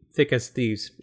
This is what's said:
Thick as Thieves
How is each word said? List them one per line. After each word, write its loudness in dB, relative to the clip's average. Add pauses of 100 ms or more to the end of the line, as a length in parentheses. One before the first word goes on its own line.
(140)
Thick 2
as 0
Thieves -4 (100)